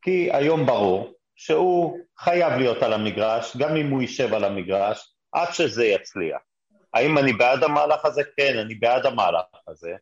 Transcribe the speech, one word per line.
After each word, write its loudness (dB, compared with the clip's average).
כי 0
היום 2
ברור 0
שהוא 0
חייב 0
להיות 0
על 0
המגרש, -2
גם -2
אם -2
הוא 0
יישב -2
על -2
המגרש, -2
עד -2
שזה 0
יצליח. -2
האם 2
אני 2
בעד 2
המהלך 0
הזה? 0
כן, 0
אני -6
בעד 2
המהלך 0
הזה. -14